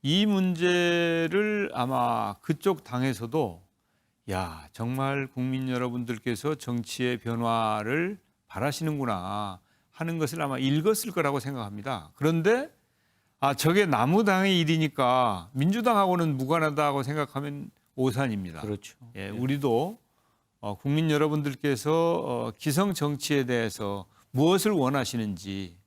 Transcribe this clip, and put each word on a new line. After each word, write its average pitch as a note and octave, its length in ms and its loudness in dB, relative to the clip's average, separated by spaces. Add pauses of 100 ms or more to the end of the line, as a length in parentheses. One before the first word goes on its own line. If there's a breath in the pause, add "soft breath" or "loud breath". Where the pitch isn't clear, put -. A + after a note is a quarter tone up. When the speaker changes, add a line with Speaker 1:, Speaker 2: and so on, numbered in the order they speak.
Speaker 1:
이 F3 220 2
문제를 F3+ 1500 2
아마 A#2+ 680 0
그쪽 E3 420 -2
당에서도 A#2+ 760 -2 (680)
"야, E2+ 420 -4
정말 C3+ 600 -4
국민 C3 360 -4
여러분들께서 B2 880 -4
정치의 B2 640 -4
변화를 A#2 1000 -2 (280)
바라시는구나." G#2 1120 -4 (320)
하는 E3 260 -6
것을 D#3 240 -2
아마 C#3 160 -2
읽었을 D#3 540 2
거라고 C#3+ 280 0
생각합니다. G#2+ 760 -8
그런데 E3 560 2 (680)
"아, C#3 140 4
저게 F3+ 320 4
남우당의 F#3 760 4
일이니까 C3 960 2
민주당하고는 F3+ 840 2
무관하다고 D3 680 0
생각하면 C#3+ 680 -6 (260)
오산입니다." A2 680 -2
Speaker 2:
그렇죠. G#2 340 -8 (200)
Speaker 1:
예, G2 100 -10
Speaker 2:
예. G2+ 40 -10
Speaker 1:
우리도, C3+ 680 0 (640)
어, G#2 160 -8
국민 D#3 340 0
여러분들께서, D3 800 0 (340)
어, A#2 320 -4
기성 F3 380 2
정치에 D3 480 0
대해서 G#2+ 600 -2 (260 soft breath)
무엇을 F#3 400 4
원하시는지 G#2 1160 -2